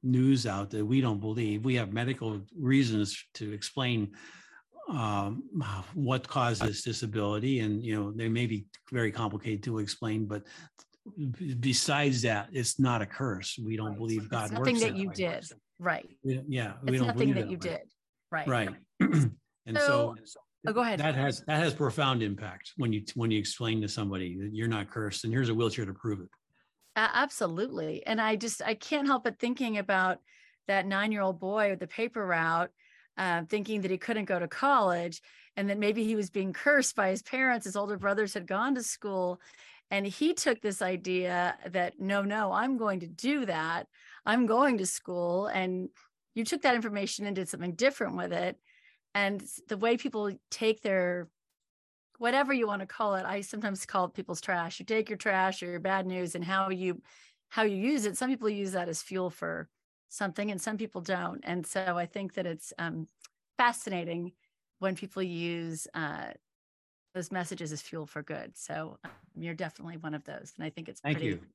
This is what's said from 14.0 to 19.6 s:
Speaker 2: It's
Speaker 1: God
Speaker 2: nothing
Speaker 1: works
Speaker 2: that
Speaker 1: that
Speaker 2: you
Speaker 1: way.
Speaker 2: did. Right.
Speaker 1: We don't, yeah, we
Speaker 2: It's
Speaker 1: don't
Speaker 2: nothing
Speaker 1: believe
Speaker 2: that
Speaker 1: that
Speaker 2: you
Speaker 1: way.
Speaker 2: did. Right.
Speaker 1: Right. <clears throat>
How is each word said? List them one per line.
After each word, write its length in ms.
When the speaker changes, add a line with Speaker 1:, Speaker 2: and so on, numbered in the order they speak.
Speaker 2:
It's 80
Speaker 1:
God 200
Speaker 2:
nothing 80
Speaker 1:
works 220
Speaker 2:
that 60
Speaker 1:
that 100
Speaker 2:
you 120
Speaker 1:
way. 60
Speaker 2:
did. 300
Right. 300
Speaker 1:
We 120
don't, 160
yeah, 220
we 80
Speaker 2:
It's 60
Speaker 1:
don't 100
Speaker 2:
nothing 120
Speaker 1:
believe 160
Speaker 2:
that 60
Speaker 1:
that 100
Speaker 2:
you 60
Speaker 1:
way. 200
Speaker 2:
did. 40
Right. 180
Speaker 1:
Right. 280
<clears throat> 320